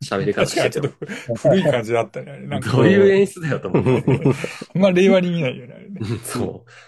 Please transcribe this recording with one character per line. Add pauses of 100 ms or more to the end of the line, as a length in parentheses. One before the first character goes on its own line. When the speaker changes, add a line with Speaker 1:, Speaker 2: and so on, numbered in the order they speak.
Speaker 1:
喋
り
方
し
て
て。
Speaker 2:
確
か
に
ち
ょ
っ
と
古
い
感
じ
だ
っ
た
ね、
あ
れ。
な
ん
か
こ
う。
Speaker 1:
ど
う
い
う
演
出
だ
よ
と
思
っ
て。 (280)
Speaker 2:
<laughs>
ま
あ、
令
和
に
見
な
い
よ
ね、
あ
れ
ね。
Speaker 1:
う
ん、
そ (240)